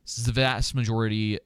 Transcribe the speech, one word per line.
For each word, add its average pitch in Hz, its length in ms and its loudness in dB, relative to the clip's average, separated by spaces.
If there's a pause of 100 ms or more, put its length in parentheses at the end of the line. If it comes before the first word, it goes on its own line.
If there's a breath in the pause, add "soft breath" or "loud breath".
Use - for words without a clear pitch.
"This - 140 -10
is 117 80 -4
the 123 60 0
vast 127 420 0
majority 110 720 0